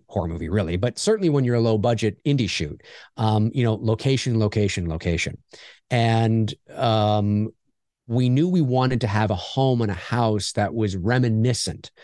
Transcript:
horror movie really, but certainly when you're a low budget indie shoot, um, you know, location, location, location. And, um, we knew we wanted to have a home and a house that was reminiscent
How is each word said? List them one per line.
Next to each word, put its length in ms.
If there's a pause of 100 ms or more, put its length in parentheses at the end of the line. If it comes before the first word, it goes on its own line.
horror 220
movie 200
really, 280
but 200
certainly 320
when 140
you're 140
a 40
low 160
budget 480
indie 240
shoot, 320 (360)
um, 360
you 120
know, 160
location, 580
location, 500
location. 480 (540)
And, 640 (180)
um, 760 (580)
we 220
knew 180
we 140
wanted 400
to 80
have 240
a 20
home 480
and 80
a 40
house 580
that 200
was 240
reminiscent 920 (140)